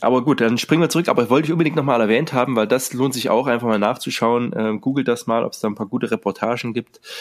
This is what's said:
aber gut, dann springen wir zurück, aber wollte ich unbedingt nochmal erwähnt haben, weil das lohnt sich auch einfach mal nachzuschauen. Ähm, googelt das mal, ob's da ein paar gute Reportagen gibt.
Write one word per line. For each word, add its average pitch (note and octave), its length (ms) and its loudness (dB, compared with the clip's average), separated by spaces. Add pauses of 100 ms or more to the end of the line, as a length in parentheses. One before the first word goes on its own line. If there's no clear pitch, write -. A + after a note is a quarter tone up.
aber B2 220 2
gut, C3+ 160 2
dann A#2 180 2
springen D#3 240 2
wir D#3+ 80 2
zurück, E3+ 200 0
aber A#2+ 200 2
wollte C#3+ 180 2
ich D#3 40 0
unbedingt D#3+ 240 0
nochmal C#3 240 2
erwähnt A2+ 320 2
haben, B2+ 240 0
weil G#2+ 120 2
das B2+ 260 0
lohnt B2+ 220 0
sich A2 140 -2
auch A#2+ 180 2
einfach A#2+ 200 0
mal A2 120 2
nachzuschauen. A#2 760 0
Ähm, G#2+ 240 -2
googelt C3+ 280 -2
das A#2+ 180 -2
mal, A#2 180 0
ob's - 160 -8
da A2 80 -2
ein G#2 80 -4
paar G#2 120 -6
gute A#2+ 240 -4
Reportagen A2+ 640 -4
gibt. - 280 -8 (200)